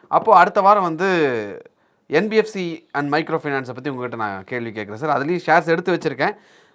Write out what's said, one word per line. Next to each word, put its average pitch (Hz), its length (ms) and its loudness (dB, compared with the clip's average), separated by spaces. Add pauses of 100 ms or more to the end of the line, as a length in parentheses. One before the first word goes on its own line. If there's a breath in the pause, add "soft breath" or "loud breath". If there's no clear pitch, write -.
அப்போ 180 280 4
அடுத்த 202 240 0
வாரம் 202 220 6
வந்து 170 260 -2 (1000)
என் 175 220 0
பி 220 80 -2
எஃப் 214 80 4
சி 180 480 -8
and 143 220 -2
மைக்ரோ 160 280 -2
ஃபைனான்ஸை 135 320 -4
பத்தி 127 140 -8
உங்ககிட்ட 123 280 -6
நான் 98 280 -6
கேள்வி 117 360 -8
கேட்குறேன் 107 220 -10
சார். 147 180 0
அதுலேயும் 165 260 -2
ஷேர்ஸ் 160 200 6
எடுத்து 170 260 0
வச்சிருக்கேன், 165 440 -2 (380 soft breath)